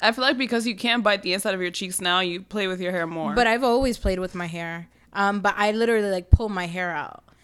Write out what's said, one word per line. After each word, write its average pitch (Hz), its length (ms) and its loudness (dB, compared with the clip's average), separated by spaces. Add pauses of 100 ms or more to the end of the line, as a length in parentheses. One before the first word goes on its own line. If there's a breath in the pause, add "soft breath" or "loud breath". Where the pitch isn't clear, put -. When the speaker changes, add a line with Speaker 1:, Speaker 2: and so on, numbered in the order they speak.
Speaker 1:
I 220 100 4
feel 254 140 0
like 269 120 2
because 233 300 0
you 233 80 -2
can't 240 260 0
bite 202 220 2
the - 100 -2
inside 196 200 -2
of 185 80 -4
your 180 100 -2
cheeks 180 300 -6
now, 180 180 2
you 180 220 -2
play 202 260 -4
with 185 140 -4
your 180 100 -4
hair 175 160 -2
more. 165 280 -4
Speaker 2:
But 240 120 6
I've 233 160 2
always 247 340 2
played 190 220 0
with 185 160 -6
my 175 120 -6
hair. 170 420 -8 (240 soft breath)
Um, 202 260 2
but 196 180 0
I 208 140 4
literally, 220 400 2
like, 185 180 -4
pull 220 200 4
my 180 180 -4
hair 175 240 -6
out. 147 320 -10 (200 soft breath)